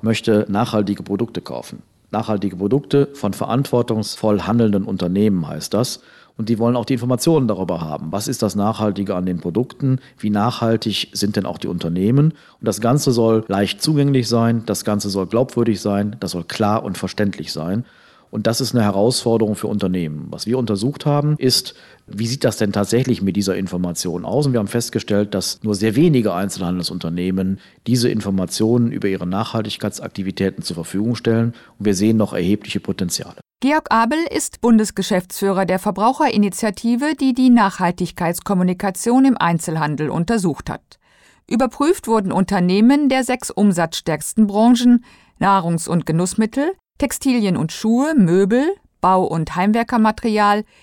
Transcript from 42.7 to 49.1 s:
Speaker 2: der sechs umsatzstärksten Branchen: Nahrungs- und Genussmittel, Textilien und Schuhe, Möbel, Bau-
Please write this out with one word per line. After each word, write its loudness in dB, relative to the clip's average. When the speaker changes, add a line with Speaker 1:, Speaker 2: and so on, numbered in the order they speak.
Speaker 2:
der 2
sechs -4
umsatzstärksten 2
Branchen: 6
Nahrungs- 2
und 0
Genussmittel, 0
Textilien 0
und -2
Schuhe, 0
Möbel, 4
Bau- 4